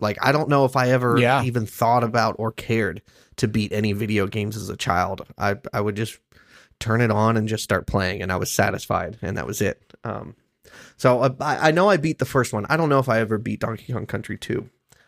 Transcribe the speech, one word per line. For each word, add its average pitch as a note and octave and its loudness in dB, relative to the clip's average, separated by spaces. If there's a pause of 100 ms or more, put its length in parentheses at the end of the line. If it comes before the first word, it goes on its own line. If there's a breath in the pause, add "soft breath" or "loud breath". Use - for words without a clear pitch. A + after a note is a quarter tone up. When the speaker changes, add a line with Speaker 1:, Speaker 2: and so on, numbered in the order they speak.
Speaker 1:
Like, G#2 -2
I C#3 2
don't D3 0
know C#3 6
if C3 0
I B2+ 2
ever B2 4
Speaker 2:
Yeah. B2 4
Speaker 1:
even A#2 -2
thought A#2+ 2
about A2 0
or A2 -4
cared G#2+ -2 (360 soft breath)
to A#2 0
beat G#2+ 0
any G#2+ 0
video G2+ 0
games G#2+ -4
as G2 -10
a G#2 -8
child. F2+ -2 (120)
I, G2+ 0 (160)
I G#2+ -4
would G#2 -2
just G#2+ -6 (600 soft breath)
turn A2+ 0
it A#2 4
on A2 4
and G#2+ 0
just G#2+ -4
start - -2
playing, F#2+ -2
and F#2 -6
I F#2 0
was F2+ -4
satisfied, F#2+ -2
and G2+ -4
that C2 -6
was - -4
it. - -4 (100)
Um, G#2 -10 (600 loud breath)
so, B2 4
uh, C3 4 (100)
I, D3 2
I - 4
know F3+ 4
I G3 4
beat D#3 -2
the B2+ 0
first B2 0
one. G#2 -4
I D#3 0
don't D#3+ 2
know C#3 4
if C3+ 0
I A2+ 2
ever A2 -2
beat G#2+ -6
Donkey A2+ -6
Kong A2 -6
Country G#2 -8
two, - -6 (380 soft breath)